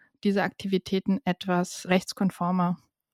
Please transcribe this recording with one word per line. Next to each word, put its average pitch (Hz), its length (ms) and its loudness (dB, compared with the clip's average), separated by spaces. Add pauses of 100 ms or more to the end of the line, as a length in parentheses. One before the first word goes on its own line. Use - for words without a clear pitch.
(220)
diese 202 200 2
Aktivitäten 190 840 0
etwas 180 640 -2
rechtskonformer 185 880 0 (360)